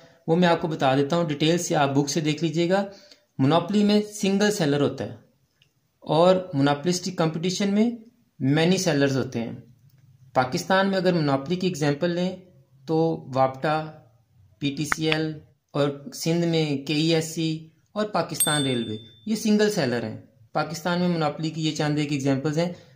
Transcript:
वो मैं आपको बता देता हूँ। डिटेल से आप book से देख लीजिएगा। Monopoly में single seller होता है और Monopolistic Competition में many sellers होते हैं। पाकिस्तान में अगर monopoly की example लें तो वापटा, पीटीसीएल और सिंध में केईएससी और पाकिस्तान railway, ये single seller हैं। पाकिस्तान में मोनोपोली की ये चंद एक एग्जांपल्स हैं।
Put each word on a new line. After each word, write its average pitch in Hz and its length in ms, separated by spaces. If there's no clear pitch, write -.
वो 165 80
मैं 180 120
आपको 165 200
बता 147 280
देता 139 200
हूँ। 170 120
डिटेल 156 300
से 175 180
आप 139 140
book 143 180
से 175 120
देख 151 220
लीजिएगा। 170 440
Monopoly 170 440
में 208 160
single 196 400
seller 143 300
होता 120 220
है 107 140
और 180 500
Monopolistic 147 640
Competition 175 520
में 226 280
many 160 380
sellers 139 380
होते 120 220
हैं। 120 240
पाकिस्तान 180 520
में 196 100
अगर 180 180
monopoly 147 420
की 185 100
example 147 440
लें 180 320
तो 160 120
वापटा, 131 500
पीटीसीएल 156 720
और 143 400
सिंध 170 300
में 156 400
केईएससी 160 640
और 208 180
पाकिस्तान 156 480
railway, 117 360
ये 214 80
single 208 340
seller 123 340
हैं। 110 120
पाकिस्तान 160 460
में 180 80
मोनोपोली 160 420
की 160 120
ये 156 100
चंद 151 260
एक 147 140
एग्जांपल्स 139 460
हैं। 170 160